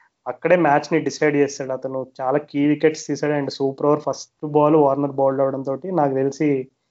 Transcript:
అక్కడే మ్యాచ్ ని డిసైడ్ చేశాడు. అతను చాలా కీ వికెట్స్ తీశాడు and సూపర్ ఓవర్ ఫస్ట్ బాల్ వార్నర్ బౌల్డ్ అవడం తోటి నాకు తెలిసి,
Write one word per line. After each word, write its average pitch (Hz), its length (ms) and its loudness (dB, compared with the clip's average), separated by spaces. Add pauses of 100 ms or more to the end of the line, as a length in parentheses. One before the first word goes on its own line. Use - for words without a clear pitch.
(280)
అక్కడే 165 280 2
మ్యాచ్ 147 380 2
ని 160 60 2
డిసైడ్ 143 360 0
చేశాడు. 139 360 0
అతను 131 360 -6 (140)
చాలా 131 160 0
కీ 147 300 0
వికెట్స్ 156 400 0
తీశాడు 147 260 -2
and 139 160 -2
సూపర్ 139 380 -2
ఓవర్ 147 120 4
ఫస్ట్ - 460 -8
బాల్ 151 300 4
వార్నర్ 139 360 2
బౌల్డ్ 135 300 0
అవడం 135 200 -2
తోటి 135 300 -8
నాకు 147 220 0
తెలిసి, 139 540 -2 (240)